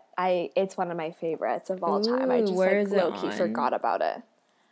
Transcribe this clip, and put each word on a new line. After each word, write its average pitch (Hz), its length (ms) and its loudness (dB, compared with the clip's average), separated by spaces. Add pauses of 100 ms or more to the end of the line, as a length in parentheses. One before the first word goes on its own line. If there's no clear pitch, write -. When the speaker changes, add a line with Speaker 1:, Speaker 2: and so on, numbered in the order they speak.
(160)
Speaker 1:
I, 180 380 0
it's 190 220 0
one 175 160 -2
of 170 40 -6
my 165 140 -6
favorites 160 580 -4
of 185 140 -6
all 170 180 2
time. 254 300 0
I 247 80 4
Speaker 2:
Ooh, 233 40 4
Speaker 1:
just, 202 100 2
Speaker 2:
where 185 260 4
Speaker 1:
like, 202 80 0
Speaker 2:
is 196 60 -4
it 208 40 2
Speaker 1:
low-key 175 300 0
Speaker 2:
on? - 60 -4
Speaker 1:
forgot 147 400 0
about 107 300 0
it. - 200 -2 (500)